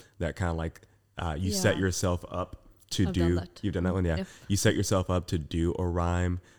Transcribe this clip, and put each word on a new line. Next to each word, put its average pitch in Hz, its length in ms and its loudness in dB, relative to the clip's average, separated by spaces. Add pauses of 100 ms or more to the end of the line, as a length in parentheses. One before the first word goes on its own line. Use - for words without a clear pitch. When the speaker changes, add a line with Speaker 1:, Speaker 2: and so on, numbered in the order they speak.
(200)
Speaker 1:
that 80 160 -4
kinda, 87 180 -2
like, 80 280 -6 (360)
uh, 82 200 -2
you 95 140 -2
set 175 240 2
Speaker 2:
Yeah. - 60 -2
Speaker 1:
yourself 90 500 0
up 90 280 -8 (320)
to 95 160 2
Speaker 2:
I've 90 60 -2
Speaker 1:
do. 87 80 2
Speaker 2:
done 87 140 4
that. 92 260 -6
Speaker 1:
You've 98 120 -2
done 90 100 0
that 90 100 2
one, 92 120 2
yeah. 82 120 2
Speaker 2:
Yep. 92 100 -4 (200)
Speaker 1:
You 98 100 2
set 104 180 2
yourself 95 340 0
up 90 180 0
to 95 100 0
do 82 400 0
a 90 80 -2
rhyme, 87 540 0 (200)